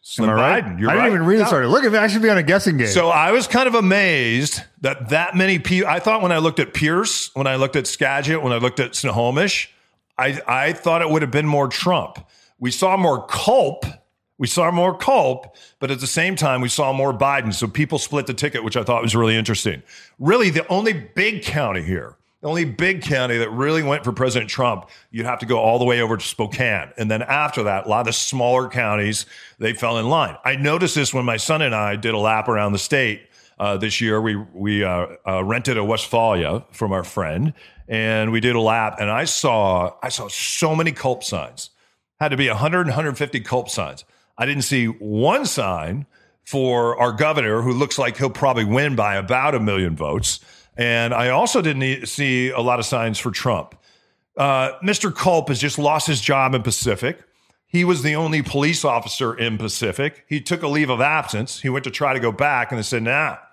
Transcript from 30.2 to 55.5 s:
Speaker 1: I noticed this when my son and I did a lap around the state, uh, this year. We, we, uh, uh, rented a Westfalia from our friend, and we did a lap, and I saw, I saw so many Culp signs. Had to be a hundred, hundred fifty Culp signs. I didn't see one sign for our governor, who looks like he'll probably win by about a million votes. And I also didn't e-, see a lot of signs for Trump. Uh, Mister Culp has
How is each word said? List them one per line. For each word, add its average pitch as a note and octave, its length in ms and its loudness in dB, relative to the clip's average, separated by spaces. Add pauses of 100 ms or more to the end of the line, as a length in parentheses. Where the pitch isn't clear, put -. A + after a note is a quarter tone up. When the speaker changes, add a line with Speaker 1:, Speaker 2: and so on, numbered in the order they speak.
Speaker 1:
I C3+ 120 0
noticed D3+ 400 0
this C#3 180 0
when B2+ 100 0
my A#2 140 0
son D#3 240 0
and B2+ 120 0
I G#2 220 0
did A2 160 -2
a A2 60 0
lap A2 300 2
around G#2 240 2
the G2+ 60 0
state, A#2+ 440 0 (360)
uh, G2+ 180 -2
this G#2 240 -4
year. A2 200 2
We, A2 160 0
we, G2+ 480 -2
uh, F2+ 220 -2 (200)
uh, F#2+ 180 -2
rented A2+ 340 0
a G#2+ 40 0
Westfalia G#2+ 880 0
from G#2 200 -4
our F#2 120 -2
friend, F#2+ 500 -4 (340)
and A2 440 0
we A2+ 80 2
did A#2+ 160 2
a A#2 40 2
lap, A2 400 2
and G#2 100 -2
I B2 140 0
saw, G2 800 0
I B2+ 60 -6
saw A#2+ 200 -8
so - 460 -2
many D#3+ 160 0
Culp C3 320 -4
signs. - 480 -8 (480)
Had D3+ 100 0
to C#3 80 -2
be C3 120 2
a A2 60 0
hundred, D#3+ 340 0
hundred C#3+ 280 -2
fifty C#3 240 -4
Culp B2 300 -4
signs. C#2+ 340 -8 (320)
I A#2+ 100 -2
didn't C#3 160 -2
see B2 240 0
one A2 600 0
sign F#2+ 600 -4 (380)
for A#2+ 540 0
our A#2+ 140 4
governor, A#2 500 2
who B2+ 100 2
looks C3 260 0
like B2 180 0
he'll C3+ 140 0
probably B2 340 2
win C3 320 0
by G#2 180 0
about B2 400 0
a B2 60 0
million F#2+ 360 0
votes. D#2+ 440 -4 (360)
And A#2 380 0
I A#2+ 140 0
also F#3 340 2
didn't D3 220 0
e-, C3 200 -2
see B2+ 460 -2
a B2+ 100 -4
lot A#2+ 200 0
of A2 40 -4
signs A#2 340 -2
for B2 120 -6
Trump. G2+ 460 -4 (600)
Uh, C3+ 360 0 (100)
Mister F#3+ 300 -2
Culp E3+ 360 2
has C3 120 -2